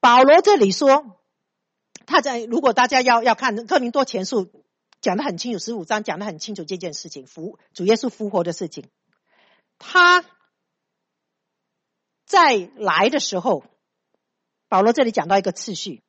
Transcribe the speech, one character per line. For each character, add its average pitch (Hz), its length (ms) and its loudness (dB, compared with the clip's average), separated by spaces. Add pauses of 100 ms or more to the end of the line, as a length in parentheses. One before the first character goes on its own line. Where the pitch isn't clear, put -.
保 247 220 6
罗 302 180 6
这 403 160 4
里 220 160 2
说， 269 480 0 (840)
他 - 140 0
在， 240 240 -6
如 233 160 -4
果 262 140 0
大 247 140 2
家 262 140 0
要， 240 220 2
要 240 100 2
看 233 320 -6
《哥 302 120 0
林 247 140 -2
多 277 120 0
前 202 220 -6
书》 190 260 -4 (480)
讲 185 160 -2
得 214 80 -4
很 226 140 -6
清 247 160 -8
楚， 190 60 -6
十 226 140 -10
五 196 120 -10
章 214 180 -4
讲 185 160 -8
得 208 60 -10
很 180 120 -10
清 208 160 -14
楚 170 120 -12
这 185 100 -10
件 170 180 -10
事 - 140 -14
情， 135 200 -20
复-， 165 320 -16 (140)
主 175 120 -8
耶 214 100 4
稣 240 140 -4
复 214 200 -10
活 190 140 -2
的 170 80 -6
事 175 160 -10
情。 - 220 -16 (880)
他 359 480 4 (2000)
再 269 500 2
来 185 340 0
的 277 120 -4
时 - 180 -6
候， 185 240 -2 (1040)
保 214 140 2
罗 220 100 4
这 269 120 2
里 233 80 -2
讲 165 180 -6
到 196 80 2
一 196 40 0
个 190 100 -6
次 - 240 -12
序 156 340 -14